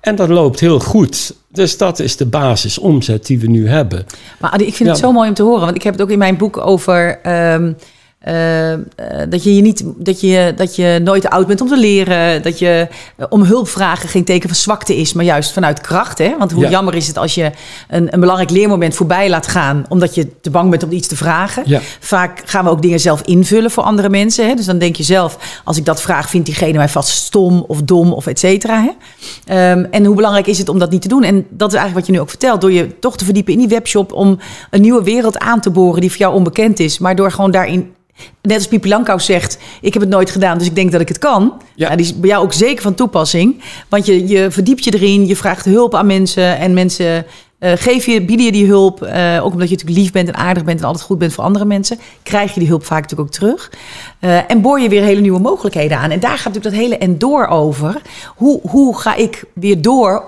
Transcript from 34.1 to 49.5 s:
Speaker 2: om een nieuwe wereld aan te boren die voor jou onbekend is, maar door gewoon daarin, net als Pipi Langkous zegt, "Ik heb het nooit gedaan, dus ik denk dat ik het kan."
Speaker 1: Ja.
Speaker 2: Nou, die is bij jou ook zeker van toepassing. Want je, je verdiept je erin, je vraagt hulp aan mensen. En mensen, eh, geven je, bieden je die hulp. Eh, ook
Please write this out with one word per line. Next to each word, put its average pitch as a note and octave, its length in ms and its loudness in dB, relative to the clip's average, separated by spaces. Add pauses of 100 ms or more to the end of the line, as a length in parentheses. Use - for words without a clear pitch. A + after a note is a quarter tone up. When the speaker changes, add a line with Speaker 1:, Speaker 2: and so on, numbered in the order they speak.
Speaker 2:
om G3 260 2 (320)
een G3+ 100 2
nieuwe A3+ 220 6
wereld A3 360 0
aan A3+ 220 0
te G3 100 -2
boren F3 300 2
die F#3 100 0
voor - 80 -12
jou F#3+ 160 0
onbekend G3 460 0
is, D#3 180 -2
maar F#3 180 -2
door G3 160 2
gewoon G3 180 0
daarin, F3+ 420 -2 (500)
net G#3 140 0
als G3+ 100 -4
Pipi F#3+ 220 0
Langkous G3+ 360 0
zegt, - 340 -2 (220)
"Ik G3 120 -2
heb G#3 100 0
het F#3+ 80 0
nooit F#3+ 200 2
gedaan, F#3 280 0
dus F3 80 0
ik E3 80 -2
denk F#3 180 0
dat F3 80 2
ik E3 80 -2
het F3 100 -6
kan." A#3+ 340 2 (220)
Speaker 1:
Ja. D#3+ 100 -4
Speaker 2:
Nou, E3 120 -2
die E3+ 100 2
is E3+ 140 -8
bij F3 100 2
jou G3+ 140 2
ook F3 80 -2
zeker A3+ 300 0
van G3 120 -2
toepassing. F3+ 680 0 (260)
Want G3+ 180 0
je, F#3 220 2
je F#3+ 220 2
verdiept G#3 340 0
je - 100 0
erin, G3 320 2
je F#3 100 0
vraagt - 280 -4
hulp A3+ 300 2
aan F#3+ 120 2
mensen. F#3+ 520 0
En F3+ 160 0
mensen, F3 500 0 (340)
eh, F3+ 160 0
geven B3 380 0
je, A3 120 2
bieden A#3 220 2
je A3+ 60 2
die G3+ 140 4
hulp. G3 360 4
Eh, F3 420 -2
ook F#3+ 80 -2